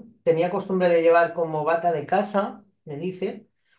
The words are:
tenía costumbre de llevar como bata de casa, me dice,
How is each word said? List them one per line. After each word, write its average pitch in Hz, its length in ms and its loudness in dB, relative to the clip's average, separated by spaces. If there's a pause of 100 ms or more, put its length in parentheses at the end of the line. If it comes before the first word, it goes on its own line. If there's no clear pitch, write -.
(220)
tenía 170 280 2
costumbre 185 380 0
de 170 140 4
llevar 165 320 4
como 160 300 -4
bata 170 280 0
de 147 140 -4
casa, 208 580 -2 (200)
me 147 120 -12
dice, 185 500 -8 (320)